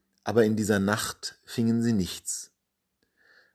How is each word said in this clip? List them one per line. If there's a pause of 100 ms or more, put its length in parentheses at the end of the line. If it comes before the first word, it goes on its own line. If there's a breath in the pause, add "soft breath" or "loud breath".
(240)
aber
in
dieser
Nacht
fingen
sie
nichts. (1040 soft breath)